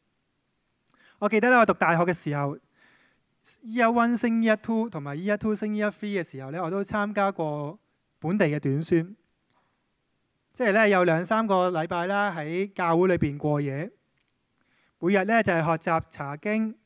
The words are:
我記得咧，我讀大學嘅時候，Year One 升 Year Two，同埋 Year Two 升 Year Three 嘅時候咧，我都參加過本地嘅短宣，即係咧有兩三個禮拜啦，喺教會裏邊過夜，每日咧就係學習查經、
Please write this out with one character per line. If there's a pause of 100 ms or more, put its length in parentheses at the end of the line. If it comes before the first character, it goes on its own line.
(1160)
我
記
得
咧，
我
讀
大
學
嘅
時
候， (1080)
Year
One
升
Year
Two，
同
埋
Year
Two
升
Year
Three
嘅
時
候
咧，
我
都
參
加
過 (400)
本
地
嘅
短
宣， (1400)
即
係
咧
有
兩
三
個
禮
拜
啦，
喺
教
會
裏
邊
過
夜， (1080)
每
日
咧
就
係
學 (200)
習
查
經、 (100)